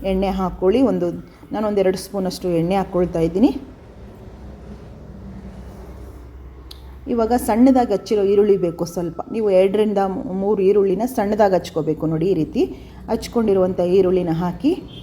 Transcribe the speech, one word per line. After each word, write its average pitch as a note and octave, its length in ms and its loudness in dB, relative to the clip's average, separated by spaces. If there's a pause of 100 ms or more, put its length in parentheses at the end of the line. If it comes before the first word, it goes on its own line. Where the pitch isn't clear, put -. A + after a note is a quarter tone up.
ಎಣ್ಣೆ F#3+ 220 0
ಹಾಕ್ಕೊಳ್ಳಿ. F#3+ 560 2
ಒಂದು, F#3 240 2 (460)
ನಾನು G#3+ 160 -2
ಒಂದು G3+ 120 0
ಎರಡು F#3 180 2
ಸ್ಪೂನಷ್ಟು F#3 500 -6
ಎಣ್ಣೆ E3+ 260 0
ಹಾಕ್ಕೊಳ್ತಾ F3 460 0
ಇದ್ದೀನಿ. F3+ 400 2 (3500)
ಇವಾಗ A#3 240 0
ಸಣ್ಣದಾಗಿ B3 600 4
ಹಚ್ಚಿರೋ G3+ 300 0
ಈರುಳ್ಳಿ G3+ 340 6
ಬೇಕು E3+ 280 -2
ಸ್ವಲ್ಪ. E3+ 360 -6 (120)
ನೀವು G#3+ 180 0
ಎರಡರಿಂದ G3 480 4 (440)
ಮೂರು G3+ 200 0
ಈರುಳ್ಳಿನ G3 440 4
ಸಣ್ಣದಾಗಿ G#3 480 2
ಹಚ್ಕೋಬೇಕು. D#3 520 -2
ನೋಡಿ, D#3+ 200 0
ಈ G3 80 2
ರೀತಿ D#3+ 300 0 (460)
ಹಚ್ಕೊಂಡಿರುವಂಥ G3 680 0
ಈರುಳ್ಳಿನ F3+ 520 2
ಹಾಕಿ F3 400 0 (300)